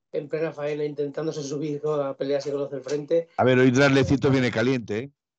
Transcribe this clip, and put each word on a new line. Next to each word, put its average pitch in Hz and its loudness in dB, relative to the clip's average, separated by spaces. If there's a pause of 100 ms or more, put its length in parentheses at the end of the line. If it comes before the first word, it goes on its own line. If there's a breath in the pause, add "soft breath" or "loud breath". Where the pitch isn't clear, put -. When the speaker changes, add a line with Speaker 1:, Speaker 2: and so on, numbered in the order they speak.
(120)
Speaker 1:
en 151 -6
plena 156 -4
faena 147 -6
intentándose 147 -6
subir 143 -6
co-, 151 -2
a 139 -2
pelearse 139 -2
con 143 -2
los 139 -6
del 135 -8
frente. 147 -2
Speaker 2:
A 101 2
ver, 127 6
hoy 127 6
Draslecito 135 4
viene 131 2
caliente, 113 0
¿eh? 139 -10 (260)